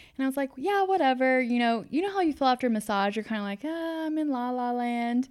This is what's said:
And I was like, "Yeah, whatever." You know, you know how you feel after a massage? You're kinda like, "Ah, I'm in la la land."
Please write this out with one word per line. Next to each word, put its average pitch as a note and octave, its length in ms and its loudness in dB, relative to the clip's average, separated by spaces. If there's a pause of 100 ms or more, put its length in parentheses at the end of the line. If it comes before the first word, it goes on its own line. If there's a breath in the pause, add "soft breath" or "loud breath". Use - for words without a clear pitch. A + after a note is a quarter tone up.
(180 loud breath)
And C4 60 -2
I C4+ 40 0
was C4+ 100 -2
like, C4+ 180 -2
"Yeah, G4 280 0
whatever." C4 580 4
You A#3+ 160 0
know, A#3 320 2
you D4+ 140 0
know G4+ 80 -2
how G4 100 -2
you D#4+ 100 2
feel C4+ 160 0
after B3+ 200 2
a - 20 2
massage? G#3 460 0
You're G#3+ 100 -4
kinda G#3+ 180 -4
like, G3+ 220 -6
"Ah, E4 400 -4
I'm D#4 140 -2
in D4+ 100 0
la B3 220 -2
la B3 200 -2
land." A#3+ 600 0